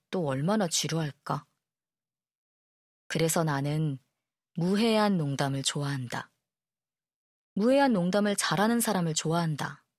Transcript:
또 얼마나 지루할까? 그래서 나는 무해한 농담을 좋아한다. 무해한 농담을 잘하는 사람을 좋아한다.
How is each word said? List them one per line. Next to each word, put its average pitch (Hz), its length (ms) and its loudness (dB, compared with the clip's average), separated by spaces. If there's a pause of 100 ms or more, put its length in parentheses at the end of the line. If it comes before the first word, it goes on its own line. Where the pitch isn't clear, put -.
(120)
또 180 160 -2
얼마나 170 400 0
지루할까? 147 760 -4 (1600)
그래서 165 380 0
나는 147 540 -2 (560)
무해한 208 640 2
농담을 139 460 -2
좋아한다. 139 680 -6 (1200)
무해한 262 400 4
농담을 202 420 2
잘하는 220 460 2
사람을 185 320 0
좋아한다. 156 720 -2 (140)